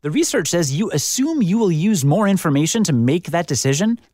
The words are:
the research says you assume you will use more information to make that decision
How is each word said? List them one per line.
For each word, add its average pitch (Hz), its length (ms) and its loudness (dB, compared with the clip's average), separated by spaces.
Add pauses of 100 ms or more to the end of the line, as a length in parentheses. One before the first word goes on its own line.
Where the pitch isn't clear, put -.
the 147 120 -6
research 269 340 0
says 165 260 0
you 180 200 -2
assume 277 500 -2
you 190 160 0
will 208 140 2
use 165 320 0
more 170 240 2
information 175 560 0
to 170 80 0
make 131 340 0
that 165 220 -2
decision 156 500 -2 (160)